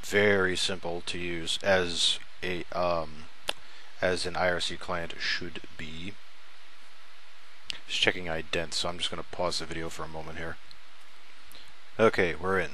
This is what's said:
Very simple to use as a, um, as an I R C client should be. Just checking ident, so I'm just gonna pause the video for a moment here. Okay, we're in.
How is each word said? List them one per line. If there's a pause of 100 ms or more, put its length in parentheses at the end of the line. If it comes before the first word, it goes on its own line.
Very
simple
to
use
as (240)
a,
um, (720)
as
an
I
R
C
client
should (160)
be. (1700)
Just
checking
ident,
so
I'm
just
gonna
pause
the
video
for
a
moment
here. (1400)
Okay,
we're
in.